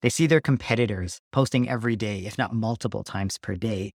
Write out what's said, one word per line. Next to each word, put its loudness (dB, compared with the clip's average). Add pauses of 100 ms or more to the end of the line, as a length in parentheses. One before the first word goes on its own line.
They 6
see 4
their 6
competitors 0 (100)
posting 2
every 0
day, -4
if -10
not -2
multiple -2
times -4
per -6
day -4